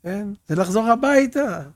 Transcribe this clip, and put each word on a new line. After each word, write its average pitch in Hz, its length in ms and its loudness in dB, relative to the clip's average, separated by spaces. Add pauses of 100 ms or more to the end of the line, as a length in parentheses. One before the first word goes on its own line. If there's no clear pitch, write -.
כן? 202 260 -8 (180)
זה 156 100 -2
לחזור 190 300 0
הביתה. 269 760 2 (140)